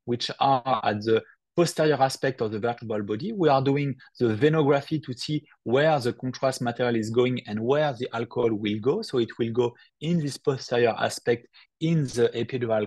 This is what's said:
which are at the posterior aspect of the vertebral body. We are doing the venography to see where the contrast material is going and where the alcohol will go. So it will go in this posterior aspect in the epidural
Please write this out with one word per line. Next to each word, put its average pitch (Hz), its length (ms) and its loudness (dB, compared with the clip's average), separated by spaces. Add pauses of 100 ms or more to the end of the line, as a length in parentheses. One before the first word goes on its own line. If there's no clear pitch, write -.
which 120 240 -4 (100)
are 131 420 2
at 104 200 0
the 110 200 2 (320)
posterior 156 460 2
aspect 135 400 0
of 110 120 -2
the 110 60 -4
vertebral 110 440 -4
body. 107 300 -6
We 185 160 2
are 135 120 4
doing 139 340 0 (240)
the 117 160 2
venography 143 680 2
to 131 100 -12
see 151 320 -6 (200)
where 143 340 4
the 120 140 0
contrast 131 500 -4
material 120 340 0
is 110 140 -2
going 123 360 2
and 107 140 -6
where 127 320 0
the 117 220 -8
alcohol 117 400 -2
will 104 260 -2
go. 151 220 0
So 139 160 -4
it 113 100 0 (100)
will 117 140 -2
go 120 220 0 (260)
in 165 200 0
this 143 180 -6
posterior 120 600 0
aspect - 500 -2 (320)
in 160 240 2
the 117 300 2
epidural 113 520 -2